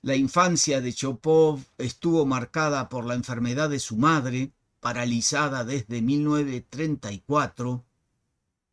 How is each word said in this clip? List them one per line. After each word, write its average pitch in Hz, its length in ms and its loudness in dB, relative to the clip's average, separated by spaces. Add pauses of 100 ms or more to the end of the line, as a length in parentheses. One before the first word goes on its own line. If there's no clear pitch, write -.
La 131 140 0
infancia 147 640 2
de 123 120 -4
Chopov 135 680 2 (160)
estuvo 156 480 0
marcada 135 640 -2
por 120 160 -6
la 120 80 -4
enfermedad 123 560 -2
de 143 100 -2
su - 160 -6
madre, 131 560 2 (300)
paralizada 123 840 -2
desde 120 380 -4
mil 143 240 2
novecientos 143 440 -2
treinta 143 440 -4
y 95 80 -10
cuatro, 123 640 -2 (880)